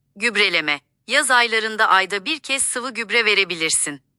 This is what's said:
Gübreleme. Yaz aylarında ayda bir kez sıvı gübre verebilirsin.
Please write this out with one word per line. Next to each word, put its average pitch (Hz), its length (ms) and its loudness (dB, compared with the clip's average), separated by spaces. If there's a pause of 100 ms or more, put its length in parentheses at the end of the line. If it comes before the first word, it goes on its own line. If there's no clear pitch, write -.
(160)
Gübreleme. 190 640 0 (260)
Yaz 285 240 0
aylarında 220 580 2
ayda 190 360 2
bir 302 140 -4
kez 277 240 -4
sıvı 240 280 -4
gübre 226 340 -2
verebilirsin. 170 800 0 (160)